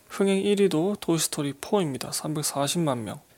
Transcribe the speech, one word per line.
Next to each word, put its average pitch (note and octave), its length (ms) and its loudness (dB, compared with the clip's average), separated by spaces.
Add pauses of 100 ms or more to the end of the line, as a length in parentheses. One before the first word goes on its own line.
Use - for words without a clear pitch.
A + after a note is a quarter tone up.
흥행 G3 300 2
일 G3+ 240 2
위도 F3+ 360 2
토이스토리 D#3 600 -2
포입니다. D3 500 -2
삼백사십만 D3 960 -2
명. C#3+ 160 -10 (180)